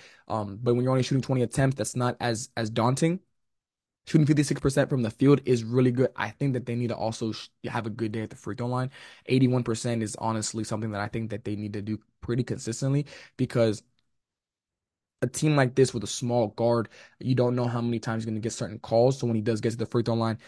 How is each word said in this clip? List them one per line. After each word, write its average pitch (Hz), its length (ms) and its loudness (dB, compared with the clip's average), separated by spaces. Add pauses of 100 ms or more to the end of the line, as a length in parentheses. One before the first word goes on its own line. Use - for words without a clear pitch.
(280)
Um, 101 340 -4
but 123 120 2
when 123 100 2
you're 131 80 2
only 131 120 2
shooting 131 180 0
twenty 131 200 0
attempts, 135 340 2
that's - 200 -4
not 123 240 0
as, 117 340 -2
as 113 140 -2
daunting. 127 520 2 (840)
Shooting 156 200 4
fifty-six 143 340 2
percent 139 300 2
from 131 120 0
the 107 80 0
field 135 360 6
is 120 180 2
really 123 260 4
good. 123 240 2
I 104 140 -4
think 139 240 -2
that 123 140 -4
they 120 80 -4
need 120 140 -2
to 110 80 -2
also 113 360 -4
sh-, - 160 -12 (180)
have 117 200 -4
a 113 40 -4
good 110 220 -4
day 113 80 -4
at 107 80 -6
the - 80 -16
free - 180 -8
throw 120 120 -6
line. 127 240 -2 (340)
Eighty-one 127 380 4
percent 117 400 -2
is 107 140 -4
honestly 113 480 -4
something 110 260 -4
that 101 100 -4
I 104 80 -4
think 113 220 -6
that 107 140 -8
they 104 120 -4
need 104 160 -8
to 104 80 -8
do 107 180 -6 (220)
pretty 123 240 -2
consistently, 135 600 -2 (320)
because 117 440 0 (1400)
a 127 40 0
team 151 300 2
like 131 180 4
this 131 200 4
with 110 100 -4
a - 20 -8
small 120 420 0
guard, 117 420 0 (280)
you 127 160 0
don't 123 220 2
know 123 100 0
how 120 140 -2
many 120 180 -2
times 113 260 -4
you're 117 60 -6
gonna 107 100 -4
get 110 120 -4
certain - 260 -8
calls. 123 400 4
So - 80 -4
when 117 100 0
he 107 40 0
does 107 220 0
get 117 80 0
to 110 80 -8
the 113 80 -4
free 120 160 0
throw 113 140 0
line, 113 200 0 (120)